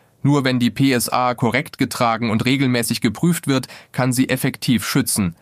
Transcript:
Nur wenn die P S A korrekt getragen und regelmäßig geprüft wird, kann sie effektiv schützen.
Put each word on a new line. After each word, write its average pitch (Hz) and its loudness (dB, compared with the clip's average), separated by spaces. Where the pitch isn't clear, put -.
Nur 139 2
wenn 127 2
die 120 2
P 135 2
S 120 0
A 123 0
korrekt 120 -2
getragen 117 0
und 107 0
regelmäßig 123 0
geprüft 165 0
wird, 135 0
kann 127 0
sie 123 0
effektiv 127 -2
schützen. 123 -2